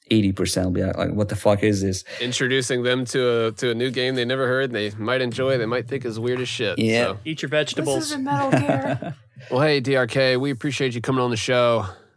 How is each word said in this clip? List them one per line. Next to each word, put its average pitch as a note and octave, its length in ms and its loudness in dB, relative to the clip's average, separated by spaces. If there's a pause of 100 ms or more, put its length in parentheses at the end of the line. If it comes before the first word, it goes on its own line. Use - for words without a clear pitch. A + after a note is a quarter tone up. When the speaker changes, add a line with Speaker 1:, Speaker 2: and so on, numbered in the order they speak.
(120)
Speaker 1:
eighty G#2 200 4
percent F#2 360 0
will F2+ 60 0
be F#2 100 0
like, F2+ 280 -2
"What G#2 180 0
the G2+ 60 -4
fuck G#2 280 4
is G2+ 180 2
this?" F#2+ 220 -2 (180)
Speaker 2:
Introducing B2 640 0
them B2+ 220 2
to A#2 420 2
a, A2 60 0
to A#2+ 180 -2
a - 20 0
new B2 160 0
game B2+ 240 -2
they B2 120 0
never C3 200 0
heard, C3 200 2
and A#2+ 100 -6
they G#2 160 0
might A2 300 -2
enjoy, B2+ 360 0
they A2+ 80 0
might A#2+ 220 -2
think B2 180 -6
is A2+ 140 -4
weird B2 200 -2
as B2 100 -4
shit. G2 280 -2
Speaker 1:
Yeah. A2+ 280 2
Speaker 2:
So. G#2 200 -4
Speaker 3:
Eat D#3+ 160 -6
your D3 80 -6
vegetables. D3+ 460 0
Speaker 4:
This D4+ 140 -2
is - 20 -6
a D4 80 -4
Metal C#4 320 0
Gear. C4+ 680 -2
Speaker 1:
<laughs> - 60 -20 (240)
Speaker 2:
Well, B2+ 120 0
hey, D3+ 180 4
D C3+ 160 0
R B2+ 100 4
K, C3 320 2
we C#3 140 0
appreciate C3+ 420 -2
you A#2+ 80 -4
coming C3 220 0
on A#2+ 80 2
the A2+ 40 0
show. A#2 520 2 (300)